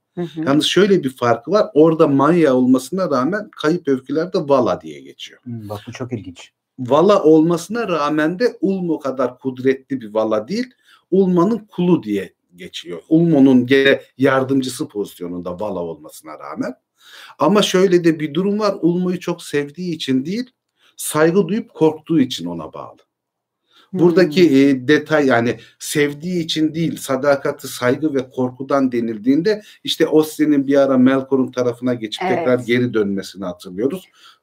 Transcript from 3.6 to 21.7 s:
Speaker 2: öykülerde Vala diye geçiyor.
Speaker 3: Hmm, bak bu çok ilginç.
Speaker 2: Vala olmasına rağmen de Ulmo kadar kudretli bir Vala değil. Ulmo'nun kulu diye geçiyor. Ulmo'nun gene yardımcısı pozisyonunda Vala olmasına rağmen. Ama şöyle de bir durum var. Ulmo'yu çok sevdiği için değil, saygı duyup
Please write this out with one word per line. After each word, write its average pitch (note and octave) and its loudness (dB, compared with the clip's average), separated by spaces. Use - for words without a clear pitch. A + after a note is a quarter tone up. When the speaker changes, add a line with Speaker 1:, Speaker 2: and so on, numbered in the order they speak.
Speaker 2:
öykülerde D3 -2
Vala B2 0
diye D2 -16
geçiyor. - -20
Speaker 3:
Hmm, A2+ -14
bak G#2 -10
bu B2 -14
çok B2 -10
ilginç. F#2 -14
Speaker 2:
Vala D#3 4
olmasına E3+ 2
rağmen D3+ -2
de A#3+ -2
Ulmo F3+ -2
kadar C3 -4
kudretli C3 -4
bir G#2 -12
Vala A2 -2
değil. A#3 -6
Ulmo'nun F#3 2
kulu F3 0
diye G2 -6
geçiyor. F2+ -16
Ulmo'nun C#3 4
gene C3+ 2
yardımcısı C3 -2
pozisyonunda F2 -10
Vala G2 -8
olmasına D#2+ -14
rağmen. E3 -14
Ama G3 2
şöyle F3+ 2
de E3 2
bir D3+ -8
durum G3+ -2
var. G3+ -2
Ulmo'yu F3 0
çok E3+ -8
sevdiği D3+ -6
için C3 -2
değil, A3+ -8
saygı E3+ 0
duyup G#3+ -6